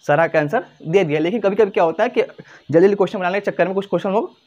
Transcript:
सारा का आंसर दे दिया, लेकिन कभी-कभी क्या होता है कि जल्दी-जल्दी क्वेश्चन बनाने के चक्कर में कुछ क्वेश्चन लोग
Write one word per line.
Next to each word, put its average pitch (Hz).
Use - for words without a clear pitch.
सारा 151
का 160
आंसर 160
दे 185
दिया, 151
लेकिन 175
कभी-कभी 202
क्या 196
होता 165
है 254
कि 254
जल्दी-जल्दी -
क्वेश्चन 190
बनाने 185
के 202
चक्कर 170
में 185
कुछ 196
क्वेश्चन 190
लोग 226